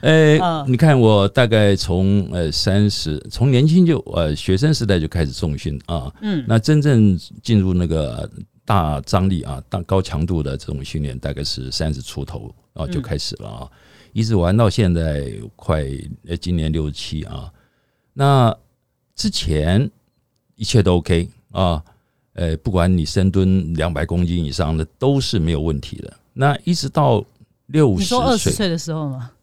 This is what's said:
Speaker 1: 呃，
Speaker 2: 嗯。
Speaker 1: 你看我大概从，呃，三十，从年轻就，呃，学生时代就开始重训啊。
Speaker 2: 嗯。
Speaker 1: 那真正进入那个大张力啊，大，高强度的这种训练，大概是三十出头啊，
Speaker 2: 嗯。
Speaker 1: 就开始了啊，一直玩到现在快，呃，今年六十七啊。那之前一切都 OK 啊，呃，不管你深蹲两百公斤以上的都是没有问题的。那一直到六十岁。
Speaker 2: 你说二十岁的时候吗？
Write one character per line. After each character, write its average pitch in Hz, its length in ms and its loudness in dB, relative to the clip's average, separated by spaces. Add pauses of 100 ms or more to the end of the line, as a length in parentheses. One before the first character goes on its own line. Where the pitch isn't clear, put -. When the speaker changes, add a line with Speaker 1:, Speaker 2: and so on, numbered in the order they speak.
Speaker 1:
呃， 156 380 6
Speaker 2:
嗯。 165 300 -2
Speaker 1:
你 123 80 2
看 147 220 6
我 107 300 6
大 123 180 2
概 104 280 4
从， 95 580 0
呃， 82 180 -2
三 101 400 2
十， - 400 -6
从 135 200 0
年 131 160 4
轻 170 200 6
就， 156 120 2 (140)
呃， 78 220 0
学 92 220 0
生 147 180 2
时 120 100 -2
代 98 140 2
就 78 100 -2
开 85 160 0
始 67 80 -4
重 76 240 -4
训 71 300 -6
啊。 - 340 -6
Speaker 2:
嗯。 185 260 -4
Speaker 1:
那 113 120 4
真 151 240 2
正 110 360 4 (240)
进 113 160 2
入 95 140 2
那 90 140 0
个 73 420 -4 (360)
大 76 380 2
张 95 280 0
力 90 120 -2
啊， 69 260 -10
大， 95 140 -6
高 95 200 0
强 80 240 -4
度 82 160 -2
的 69 140 -6
这 - 100 -12
种 73 180 -8
训 78 180 -6
练， 65 160 -6
大 73 140 -8
概 69 100 -8
是 65 280 -8
三 78 240 -4
十 65 80 -12
出 - 220 -10
头 57 280 -14 (220)
啊， - 100 -6
Speaker 2:
嗯。 175 60 -8
Speaker 1:
就 170 100 -4
开 113 160 -6
始 - 200 -8
了 50 120 -14
啊， - 200 -14 (440)
一 113 120 0
直 110 120 0
玩 90 200 2
到 113 120 4
现 92 240 2
在 73 400 -2 (220)
快， 78 300 -4 (420)
呃， 85 100 -6
今 87 200 -4
年 80 140 -2
六 78 160 -2
十 73 60 -6
七 - 320 -8
啊。 69 260 -14 (640)
那 139 420 4 (600)
之 - 120 -2
前 85 640 0 (640)
一 - 80 -10
切 107 200 2
都 90 140 4
OK 85 320 0 (220)
啊， 85 320 -2 (520)
呃， 80 240 -2
不 - 120 -6
管 92 260 2
你 80 80 2
深 95 260 0
蹲 92 440 0
两 80 180 -2
百 76 140 -4
公 87 200 0
斤 85 180 -2
以 71 80 -6
上 80 240 -2
的 80 100 -2 (120)
都 139 220 0
是 120 180 -4
没 82 140 0
有 76 80 -2
问 78 200 -2
题 - 160 -14
的。 - 160 -16 (220)
那 135 300 0
一 175 100 0
直 143 140 -6
到 131 360 0 (420)
六 135 320 2
十 202 60 0
岁。 - 0 -
Speaker 2:
你 - 0 -
说 247 180 0
二 254 160 2
十 190 120 -2
岁 196 180 -2
的 165 100 -2
时 160 140 -8
候 156 160 -6
吗？ 127 240 -10 (100)